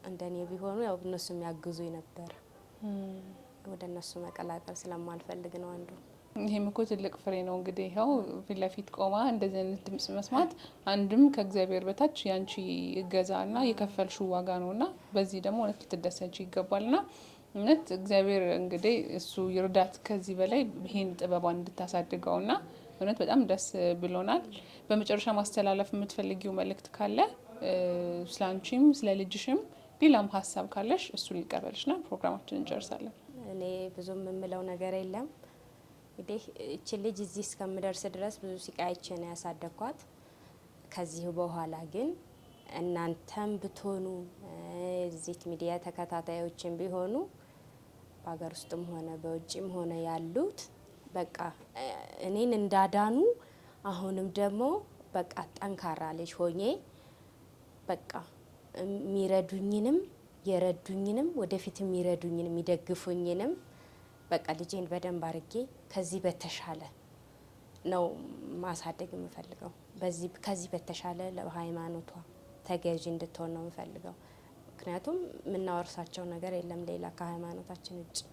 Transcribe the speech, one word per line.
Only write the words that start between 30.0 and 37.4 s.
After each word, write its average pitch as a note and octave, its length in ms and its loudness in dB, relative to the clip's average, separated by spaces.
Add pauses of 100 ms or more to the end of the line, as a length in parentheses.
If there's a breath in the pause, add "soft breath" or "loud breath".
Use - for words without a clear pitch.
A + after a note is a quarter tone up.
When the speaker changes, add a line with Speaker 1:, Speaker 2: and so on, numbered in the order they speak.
Speaker 2:
ሌላም A3+ 300 10
ሀሳብ G3 380 -2
ካለሽ A#3 440 0
እሱ - 200 -6
ሊቀበልሽ - 500 -4
እና F4+ 200 2
ፕሮግራማችንን F#3+ 560 -2
እንጨርሳለን። - 560 -4 (340)
Speaker 1:
እኔ F#3+ 120 -6 (300)
ብዙም F#3 340 -8
የምለው F#3 400 -6
ነገር F#3 300 -4
የለም። F#3+ 340 -4 (760 loud breath)
እንግዲህ G#3 440 -10 (200)
እቺ D#3+ 300 -6
ልጅ G3+ 220 -2
እዚህ G3 220 -6